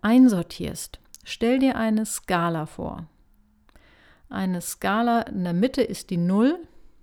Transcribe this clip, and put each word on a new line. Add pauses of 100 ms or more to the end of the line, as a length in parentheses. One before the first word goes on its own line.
einsortierst. (240)
Stell
dir
eine
Skala
vor. (1200)
Eine
Skala,
in
der
Mitte
ist
die
Null, (440)